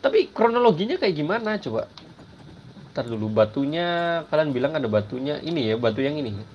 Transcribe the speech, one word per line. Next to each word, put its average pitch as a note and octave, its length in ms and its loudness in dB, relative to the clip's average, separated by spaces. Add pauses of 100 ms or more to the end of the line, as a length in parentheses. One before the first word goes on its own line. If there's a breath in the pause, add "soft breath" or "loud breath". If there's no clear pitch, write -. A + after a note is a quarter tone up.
Tapi C#4 320 2
kronologinya A#3 640 2
kayak F#3+ 160 2
gimana G#3+ 460 -2
coba? G#3+ 260 -4 (1040)
Ntar A#2+ 160 -6
dulu, A2 240 -4
batunya, E3+ 960 0
kalian D#3 240 2
bilang C3+ 240 0
ada C3 160 -2
batunya. B2+ 480 -2
Ini D3 320 -2
ya, A2+ 80 2
batu A#2+ 240 0
yang D3+ 160 -2
ini. A2 160 -4 (200)